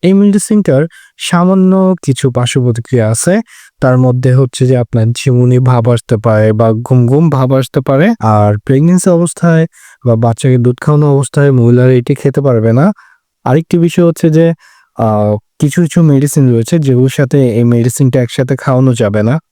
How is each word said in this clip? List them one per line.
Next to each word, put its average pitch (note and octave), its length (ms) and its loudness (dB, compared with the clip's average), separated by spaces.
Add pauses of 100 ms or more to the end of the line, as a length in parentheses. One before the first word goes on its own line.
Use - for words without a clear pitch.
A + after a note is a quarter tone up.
এই F3+ 120 0
মেডিসিনটার G3 680 0 (340)
সামান্য F#3 840 0
কিছু C3 300 -2
পার্শ্ব B2 300 -2
প্রতিক্রিয়া A#2 500 -2
আছে, F3+ 300 -2 (400)
তার B2+ 160 2
মধ্যে B2+ 360 0
হচ্ছে C3 340 0
যে B2+ 100 2
আপনার A#2 340 -2
ঝিমুনি B2 480 0
ভাব B2+ 300 0
আসতে A#2+ 280 -2
পারে A2 360 0
বা A2+ 180 0
ঘুম A#2+ 360 0
ঘুম D3+ 220 2
ভাব C3+ 240 -2
আসতে C3 280 -2
পারে। C#3+ 380 0
আর G#2 380 0
প্রেগন্যান্সি E3 520 0
অবস্থায় E3+ 560 0 (400)
বা A#2 100 2
বাচ্চাকে A#2+ 420 0
দুধ B2 240 0
খাওয়ানো D3 340 0
অবস্থায় C#3+ 360 0
মহিলারা B2 420 2
এটি B2 220 0
খেতে C#3 260 -4
পারবে A#2 320 0
না। D3+ 180 2 (520)
আরেকটি D#3+ 340 -2
বিষয় E3+ 280 0
হচ্ছে E3 240 0
যে, E3 240 2 (440)
আহ, G#2+ 400 0 (220)
কিছু D3+ 220 -2
কিছু E3+ 200 0
মেডিসিন C#3+ 520 2
রয়েছে A#2 260 0
যেগুলোর C3+ 300 2
সাথে C#3 280 -2 (180)
এই A#2+ 80 0
মেডিসিনটা A#2+ 580 0
একসাথে B2+ 340 -4
খাওয়ানো C3 380 0
যাবে G#2+ 300 -2
না B2+ 160 -2 (120)